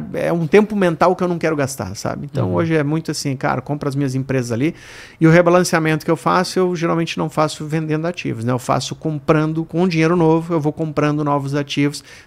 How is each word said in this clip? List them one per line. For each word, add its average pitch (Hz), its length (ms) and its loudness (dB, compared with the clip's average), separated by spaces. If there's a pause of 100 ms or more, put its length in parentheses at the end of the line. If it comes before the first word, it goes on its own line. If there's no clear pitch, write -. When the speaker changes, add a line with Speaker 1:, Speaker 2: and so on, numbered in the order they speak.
(120)
Speaker 1:
é 151 180 -2
um 170 160 0
tempo 208 300 4
mental 180 400 2
que 185 80 -2
eu 180 40 0
não 170 100 -2
quero 160 180 0
gastar, 131 400 -4
sabe? - 340 -6
Então, 127 200 -2
Speaker 2:
Uhum. 175 60 -2
Speaker 1:
hoje 165 180 2
é 151 100 2
muito 156 260 -2
assim, 143 260 -4
cara, 131 260 -2
compro 147 260 -6
as 135 80 -4
minhas 139 180 -2
empresas 131 380 -2
ali. 139 220 0 (440)
E 160 80 4
o 160 40 8
rebalanceamento 170 720 4
que - 60 0
eu 165 60 2
faço, 175 420 0
eu 180 180 2
geralmente 165 400 -2
não 165 140 -4
faço 156 340 -2
vendendo 156 420 -2
ativos, 127 380 -6
né? 123 80 0
Eu 151 60 0
faço 135 360 -2
comprando, 156 720 0
com 170 240 0
dinheiro 160 260 2
novo, 165 380 2
eu 165 80 0
vou 147 140 -2
comprando 151 500 -2
novos 139 300 -2
ativos 143 500 -2 (220)